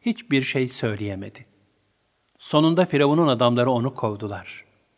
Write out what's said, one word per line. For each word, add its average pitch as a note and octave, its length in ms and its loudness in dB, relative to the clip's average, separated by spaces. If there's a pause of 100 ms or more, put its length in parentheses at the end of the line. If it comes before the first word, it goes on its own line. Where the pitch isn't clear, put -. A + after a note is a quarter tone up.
Hiçbir C#3 400 0
şey C3 280 -2
söyleyemedi. G#2 760 -6 (920)
Sonunda D#3+ 480 2
Firavun'un D3 420 2
adamları B2 440 2
onu B2+ 240 -2
kovdular. G#2 680 -8 (320)